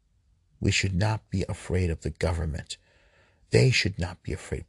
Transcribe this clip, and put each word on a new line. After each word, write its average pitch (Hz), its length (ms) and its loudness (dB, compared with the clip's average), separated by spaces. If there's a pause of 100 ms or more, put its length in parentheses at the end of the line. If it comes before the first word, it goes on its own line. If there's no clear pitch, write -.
(580)
We - 120 2
should 95 240 0
not 107 340 0
be 98 180 -2
afraid - 440 -2
of 80 100 -4
the - 100 -4
government. 82 680 -4 (720)
They 123 200 6
should - 280 0
not 87 240 -4
be - 100 -6
afraid, - 360 -8